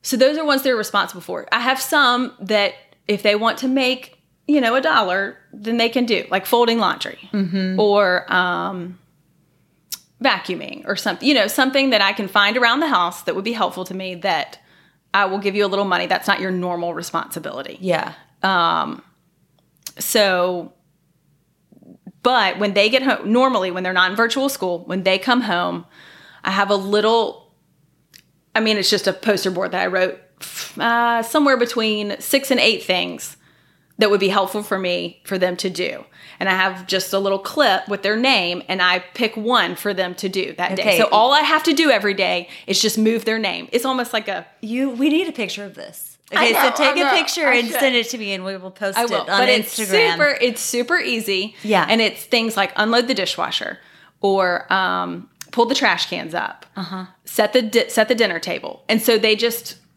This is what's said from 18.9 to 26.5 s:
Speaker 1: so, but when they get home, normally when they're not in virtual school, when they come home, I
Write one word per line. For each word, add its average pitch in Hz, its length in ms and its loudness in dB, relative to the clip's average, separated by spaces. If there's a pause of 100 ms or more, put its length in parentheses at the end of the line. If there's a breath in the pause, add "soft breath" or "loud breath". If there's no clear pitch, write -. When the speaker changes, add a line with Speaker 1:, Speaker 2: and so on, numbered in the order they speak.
Speaker 1:
so, 180 760 0 (1500)
but 226 360 2
when 202 160 0
they 208 160 4
get 262 120 4
home, 226 300 0
normally 233 380 2
when 180 120 -6
they're 185 100 -2
not 185 180 2
in 202 60 -6
virtual 233 320 0
school, 180 360 -4
when 185 200 -4
they 190 140 4
come 247 240 0
home, 175 440 -2 (580 loud breath)
I - 60 -2